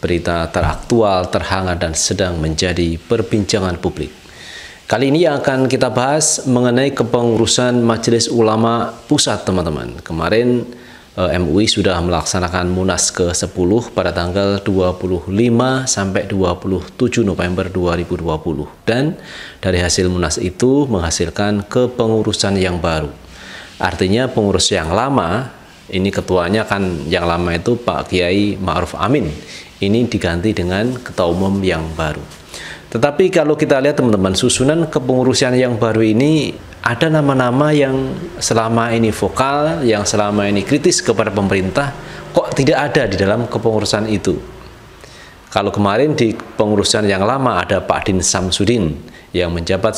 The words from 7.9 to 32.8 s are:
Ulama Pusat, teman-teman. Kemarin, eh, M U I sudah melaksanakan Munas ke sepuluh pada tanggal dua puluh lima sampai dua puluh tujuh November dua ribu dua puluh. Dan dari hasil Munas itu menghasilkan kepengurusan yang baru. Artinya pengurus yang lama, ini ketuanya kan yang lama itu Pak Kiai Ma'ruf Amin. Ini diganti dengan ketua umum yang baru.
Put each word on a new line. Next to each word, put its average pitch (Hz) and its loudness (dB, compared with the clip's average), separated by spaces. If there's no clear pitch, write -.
Ulama 113 2
Pusat, 139 0
teman-teman. 80 -2
Kemarin, 113 0
eh, 87 0
M 87 0
U 95 4
I 110 2
sudah 92 0
melaksanakan 87 -2
Munas 92 0
ke 90 0
sepuluh 92 0
pada 85 -2
tanggal 98 0
dua 92 0
puluh 92 -4
lima 123 2
sampai 98 -2
dua 95 0
puluh 92 -2
tujuh 123 0
November 90 0
dua 87 0
ribu 85 -4
dua 80 -4
puluh. 76 -6
Dan 135 -2
dari 90 0
hasil 90 2
Munas 90 0
itu 127 2
menghasilkan 101 -2
kepengurusan 110 0
yang 90 0
baru. 80 -2
Artinya 98 0
pengurus 101 2
yang 85 0
lama, 117 0
ini 95 0
ketuanya 92 0
kan 92 -2
yang 85 0
lama 85 0
itu 87 0
Pak 85 -4
Kiai 98 2
Ma'ruf 92 -4
Amin. 117 0
Ini 110 2
diganti 92 0
dengan 98 -2
ketua - 0
umum 196 0
yang 82 0
baru. 147 -4